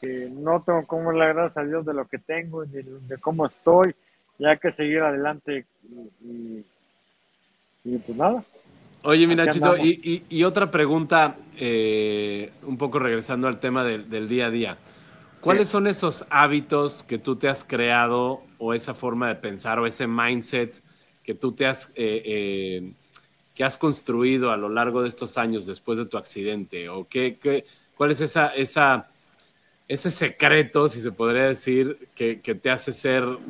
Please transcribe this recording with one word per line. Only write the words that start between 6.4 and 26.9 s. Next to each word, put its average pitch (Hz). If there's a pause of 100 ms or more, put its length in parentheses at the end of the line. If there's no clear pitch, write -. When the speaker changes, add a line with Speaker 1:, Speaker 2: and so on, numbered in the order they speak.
Speaker 1:
y 120
pues 113
nada. 202 (600)
Speaker 2:
Oye, 160
mi 170
Speaker 1:
Aquí 165
Speaker 2:
Nachito, 151
Speaker 1:
andamos. 165
Speaker 2:
y, 170
y, 165
y 170
otra 190
pregunta, 156 (200)
eh, 107 (140)
un 131
poco 135
regresando 123
al 117
tema 127
del, 110
del 110
día 120
a 117
día. 113 (640)
¿Cuáles 196
Speaker 1:
Sí. -
Speaker 2:
son 202
esos 185
hábitos 147
que 117
tú 131
te 139
has 135
creado 120 (160)
o 113
esa 113
forma 120
de 107
pensar 110
o 117
ese 117
mindset 117 (480)
que 110
tú 123
te 135
has, 131
eh, 110
eh, 95 (640)
que -
has 135
construido 127
a 110
lo 104
largo 120
de 123
estos 113
años 113
después 113
de 117
tu 113
accidente? 98
¿O 92